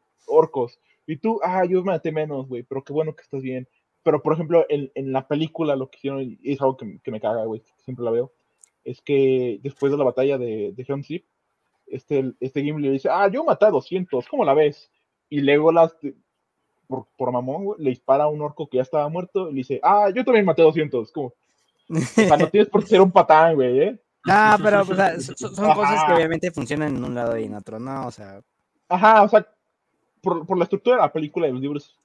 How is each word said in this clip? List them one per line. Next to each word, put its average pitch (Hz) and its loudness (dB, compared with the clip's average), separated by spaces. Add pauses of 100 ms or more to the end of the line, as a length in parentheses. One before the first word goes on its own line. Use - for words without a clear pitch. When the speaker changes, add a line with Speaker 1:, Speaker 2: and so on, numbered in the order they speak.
(260)
Speaker 1:
orcos. 139 0 (280)
Y 156 -8
tú, 220 -2
ah, 185 -2
yo 180 0
maté 170 -4
menos, 151 -6
güey, 123 -10
pero 135 -10
qué - -16
bueno 156 -4
que - -20
estás 135 -12
bien". 131 -10 (340)
Pero, 147 0
por 156 0
ejemplo, 160 0
en, 143 -4
en 135 -8
la 131 -4
película 151 -4
lo 131 -8
que - -20
hicieron, 139 -8
y 120 -12
es 139 -6
algo 135 0
que, 104 -16
que - -10
me 110 -10
caga, 113 -4
güey, 110 -8
que - -20 (140)
siempre 123 -10
la 117 -2
veo, 123 -4 (520)
es 127 -14
que 131 0
después 139 -4
de 143 -2
la 143 0
batalla 131 0
de, 107 -6
de 123 -14
Helm's 139 -8
Deep, - -12 (640)
este, 131 -6
este 131 -6
Gimli 147 -4
le 135 0
dice, 135 -2
"Ah, 190 2
yo 262 -4
maté 214 2
a 214 6
doscientos, 151 -4
¿cómo 277 -2
la 139 2
ves?". 147 0 (400)
Y 147 -4
Legolas, 160 4
de, 139 -12 (720)
por, 123 -10 (100)
por 127 -4
mamón, 131 -6
güey, 202 -8
le 135 2
dispara 135 0
a 151 2
un 151 -4
orco 147 -8
que - -6
ya 127 2
estaba 147 -2
muerto 180 -6
y 147 -10
le 135 -6
dice, 135 -6
"Ah, 202 2
yo 247 -2
también 220 2
maté 170 0
a 165 8
doscientos", 147 0
como, 139 -8 (600)
o 160 0
sea, 156 6
no 160 2
Speaker 2:
<laughs> - -8
Speaker 1:
tienes 208 4
por - 2
qué - -10
ser 196 6
un 185 6
patán, 165 6
güey, 127 2
¿eh? 208 -2 (280)
Speaker 2:
Ah, 214 6
pero, 208 4
o - 2 (100)
sea, 180 0
so-, - -10
so-, 202 -12
son 202 2
cosas 165 0
que 175 2
Speaker 1:
Ajá. 170 4
Speaker 2:
obviamente 165 0
funcionan 147 -4
en 120 -6
un 131 -8
lado 117 -4
y 110 -6
en 104 -10
otro, 107 -14
¿no? 131 -10
O 120 -10
sea. 101 -20 (480)
Speaker 1:
Ajá, 214 6
o 208 6
sea, 214 4 (760)
por, 170 -4
por 185 -4
la 170 2
estructura 240 0
de 208 2
la 143 0
película 156 -4
y 135 -2
los 127 -6
libros 143 -10